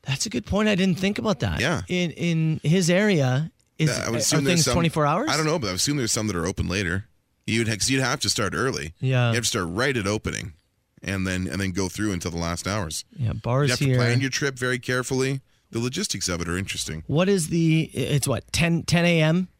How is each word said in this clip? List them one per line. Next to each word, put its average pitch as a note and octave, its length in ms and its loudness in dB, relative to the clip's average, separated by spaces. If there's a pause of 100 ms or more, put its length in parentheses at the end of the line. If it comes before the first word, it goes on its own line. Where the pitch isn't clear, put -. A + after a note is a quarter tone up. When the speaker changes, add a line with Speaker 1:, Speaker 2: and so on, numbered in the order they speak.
Speaker 1:
That's C3+ 220 -4
a G#3+ 60 -6
good A#3 160 -4
point. G#3+ 220 2
I G#3 80 2
didn't F3+ 220 2
think G3+ 200 0
about A3 220 0
that. F2+ 200 0
Speaker 2:
Yeah. C3 280 0
Speaker 1:
In, F3 240 0
in D#3+ 500 0
his E3+ 260 4
area, E3 600 4 (280)
is, D3+ 120 4
Speaker 2:
Yeah, - 160 -2
I A2 40 -2
would A2+ 60 0
Speaker 1:
are - 20 0
Speaker 2:
assume - 260 2
there's F3 140 4
Speaker 1:
things D3+ 60 4
Speaker 2:
some, - 100 2
Speaker 1:
twenty-four D#3+ 300 2
hours? F#3 240 2
Speaker 2:
I C#3 80 2
don't D#3 100 2
know, D#3+ 120 0
but G#2+ 120 -2
I - 20 -4
assume C#3 260 0
there's A2+ 140 0
some G#2+ 160 0
that F#2 80 -2
are E2 100 0
open F#2 220 -2
later. F#2+ 380 -2 (400)
You'd A2 220 0
ha-, A2+ 60 0
'cause F#2+ 160 -2
you'd C3 120 2
have C3 180 0
to G#2 100 -2
start F#2+ 240 -2
early. E2+ 460 -4
Speaker 1:
Yeah. B2+ 300 2
Speaker 2:
You A2+ 40 0
have A#2+ 100 0
to - 40 0
start F#2+ 200 -2
right B2 280 0
at G2 100 -2
opening, F#2 460 -4 (500)
and F#2+ 240 -4
then, F#2 220 -2
and F2+ 120 -6
then F#2+ 120 -2
go F#2+ 160 -2
through G#2 240 -4
until F2 180 -4
the E2+ 80 -6
last E2+ 300 -4
hours. F#2+ 360 -6 (140)
Speaker 1:
Yeah, A2+ 140 -2
bars B2+ 360 0
Speaker 2:
You B2 40 2
have B2 80 0
Speaker 1:
here. C3 160 2
Speaker 2:
to B2 40 4
plan A#2+ 200 2
your C3+ 100 -2
trip C3+ 260 -2
very B2+ 220 -2
carefully. C3 600 -2 (320)
The A#2 80 -2
logistics B2+ 480 -4
of F2 120 -2
it E2+ 80 -4
are F2 80 0
interesting. D#2+ 520 -6
Speaker 1:
What F3 200 2
is F#3 200 0
the, D#3+ 440 2
it's C3+ 360 -2
what, - 240 -4
ten, E3+ 320 0
ten E3+ 200 2
A E3+ 160 4
M E3 280 2 (120)